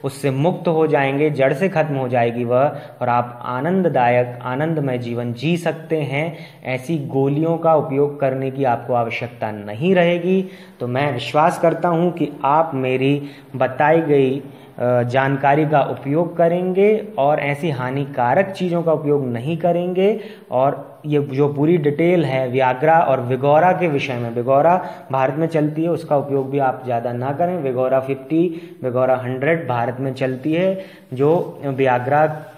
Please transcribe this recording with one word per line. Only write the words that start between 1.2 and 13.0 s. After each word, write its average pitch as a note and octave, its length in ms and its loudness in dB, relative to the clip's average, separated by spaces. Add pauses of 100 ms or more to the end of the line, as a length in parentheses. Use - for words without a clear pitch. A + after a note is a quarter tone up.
जड़ C3+ 240 2
से F3+ 160 0
ख़त्म D3+ 260 0
हो C3 120 -2
जाएगी A#2+ 360 0
वह B2+ 320 2 (260)
और B2 80 0
आप A#2+ 360 -2
आनंददायक, B2+ 960 0
आनंदमय C#3+ 540 -2
जीवन A#2+ 360 -4
जी D#3 240 -2
सकते D#3+ 440 -2
हैं। C#3+ 360 -4 (260)
ऐसी C3 340 -4
गोलियों C#3+ 600 0
का D#3+ 180 4
उपयोग C#3+ 440 0
करने C3+ 320 -2
की C3+ 120 -4
आपको A#2+ 300 0
आवश्यकता A#2 580 -4
नहीं G#2+ 440 -2
रहेगी। F3+ 540 2 (300)
तो B2 80 -4
मैं C3 260 0
विश्वास D3+ 460 0
करता E3 300 2
हूँ E3+ 220 2
कि D3 200 -4 (140)
आप D3+ 280 2
मेरी C3 500 0 (320)